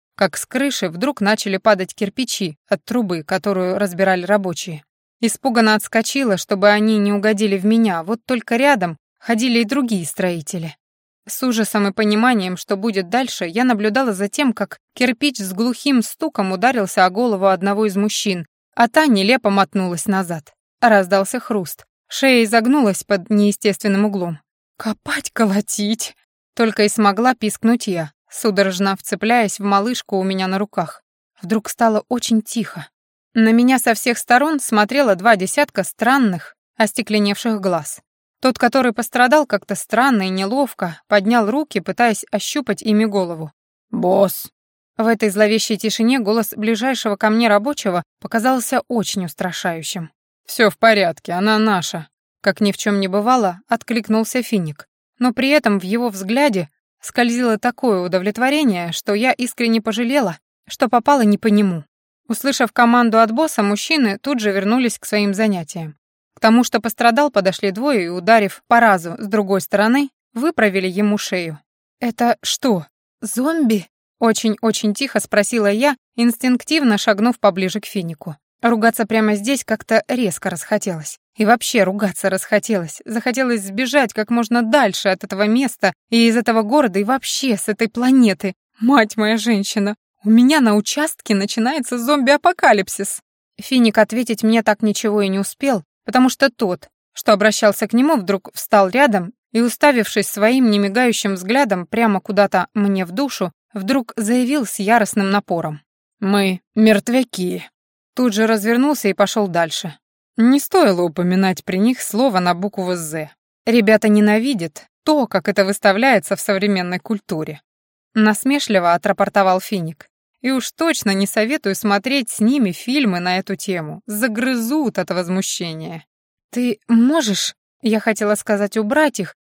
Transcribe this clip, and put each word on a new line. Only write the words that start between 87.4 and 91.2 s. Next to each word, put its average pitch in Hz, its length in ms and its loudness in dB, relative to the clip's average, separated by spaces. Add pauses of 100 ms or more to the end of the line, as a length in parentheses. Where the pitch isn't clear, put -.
с - 120 -6
этой 220 200 -2
планеты. 233 680 2 (260)
Мать 233 360 4
моя 220 200 0
женщина, 208 580 -2 (300)
у 208 60 4
меня 254 300 6
на 220 140 4
участке 220 640 -2